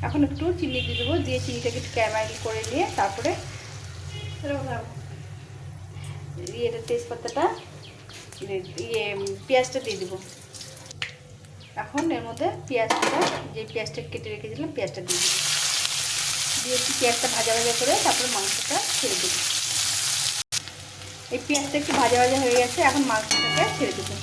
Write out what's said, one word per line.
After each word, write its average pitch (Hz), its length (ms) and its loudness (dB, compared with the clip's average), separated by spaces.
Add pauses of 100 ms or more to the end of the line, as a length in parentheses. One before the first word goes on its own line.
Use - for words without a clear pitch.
এখন 302 200 2
একটু 277 160 -2 (160)
চিনি 254 260 0
দিয়ে 240 140 -2
দেবো, 247 140 0 (120)
দিয়ে 254 200 0
চিনিটাকে 240 360 -2
একটু - 140 -8
ক্যারামেল 220 500 2
করে 220 160 -2 (100)
নিয়ে 320 140 2 (140)
তারপরে 233 320 2 (3250)
দিয়ে 240 180 -2
এটা 233 200 -4
তেজপাতাটা, - 540 -2 (1400)
ইয়ে, 226 200 0 (440)
পেঁয়াজটা 254 380 4
দিয়ে 214 160 -4
দেবো। 185 160 -6 (1700)
এখন 285 200 -2 (120)
এর 233 120 -4
মধ্যে 254 200 -2 (200)
পেঁয়াজটা, 247 520 2 (340)
যে 226 80 -6 (100)
পেঁয়াজটা 214 280 -4 (120)
কেটে - 240 -6
রেখেছিলাম 226 400 -6
পেঁয়াজটা 190 320 -4
দিয়ে - 160 4
দেবো। - 140 4 (1200)
দিয়ে 254 180 0
একটু 262 200 0
পেঁয়াজটা 247 360 4
ভাজা 226 220 4
ভাজা 233 220 4
করে 262 140 6 (120)
তারপরে 254 320 4
মাংসটা - 380 0 (220)
ছেড়ে 196 240 2
দেবো। 180 160 2 (2000)
এই 247 140 -2
পেঁয়াজটা 285 340 0
একটু - 100 -2 (100)
ভাজা 240 200 8
ভাজা 254 220 6
হয়ে 240 180 6
গেছে, 247 180 2 (100)
এখন 277 220 4
মাংসটাকে 220 520 4 (140)
ছেড়ে 233 200 2
দেবো। - 260 -4